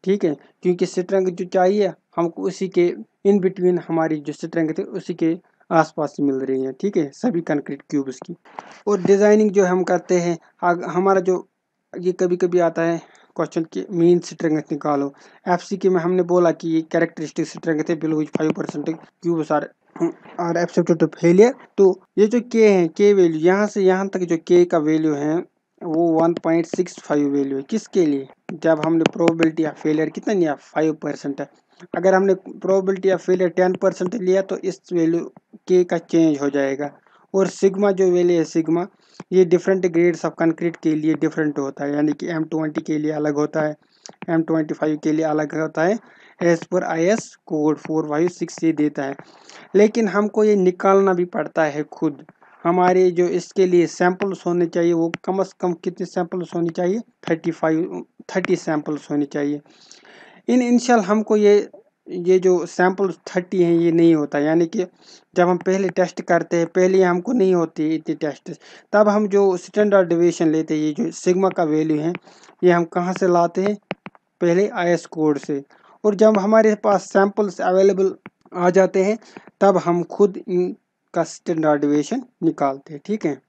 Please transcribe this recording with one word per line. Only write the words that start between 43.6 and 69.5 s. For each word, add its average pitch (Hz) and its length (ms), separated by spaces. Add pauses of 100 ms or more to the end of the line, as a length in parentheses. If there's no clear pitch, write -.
है, 151 140 (540)
एम 165 140
ट्वेंटी 160 300
फ़ाइव 156 300
के 156 80
लिए 156 140
अलग 151 340
होता 156 240
है, 202 140 (460)
as 170 240
per 180 160
आईएस 170 520 (100)
code 151 320
four 156 320
five 156 200
six - 340
ये 160 100
देता 151 300
है। 139 120 (600)
लेकिन 214 320
हमको 208 360
ये 214 120
निकालना 196 580
भी 180 140
पड़ता 160 380
है 147 180
खुद, 147 420 (380)
हमारे 185 480
जो 175 160
इसके 180 380
लिए 175 240
samples 185 560
होने 175 200
चाहिए 170 280
वो 165 180 (120)
कम 190 200
से 185 180
कम 180 120 (100)
कितने 180 220
samples 175 500
होने 165 140
चाहिए, 180 300 (300)
थर्टी 165 220
फ़ाइव, 160 540 (300)
thirty 185 200
samples 151 560
होने 147 140
चाहिए। 147 360 (880)
In 247 120
initial 240 440
हमको 214 320
ये, 202 320 (380)
ये 180 320
जो 180 260
सैंपल्स 185 520 (100)
थर्टी 180 360
हैं 170 100
ये 170 180
नहीं 165 240
होता, 147 240
यानी 160 280
कि 180 180 (500)
जब 175 140
हम 180 80
पहले 190 320
टेस्ट 175 320
करते 170 360
हैं 170 100
पहले 185 360
हमको 180 300
नहीं 190 220
होती 165 280
है 160 120
इतनी 156 200
टेस्ट, 151 360 (420)
तब 208 160
हम 208 180
जो 202 180 (120)